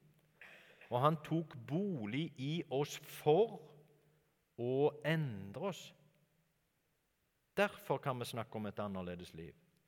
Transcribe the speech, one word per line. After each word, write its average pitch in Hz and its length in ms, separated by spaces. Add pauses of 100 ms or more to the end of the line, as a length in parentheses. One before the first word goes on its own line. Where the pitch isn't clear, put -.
(880)
Og 120 140
han 156 220
tok 156 320 (120)
bolig 151 640 (100)
i 151 220 (100)
oss 143 240 (240)
for 185 380 (1000)
å 131 320 (160)
endre 139 640
oss. - 120 (1800)
Derfor 196 440
kan 127 160
vi 120 100
snakke 110 300
om 104 120
et 107 100
annerledes 90 540
liv. 82 200 (340)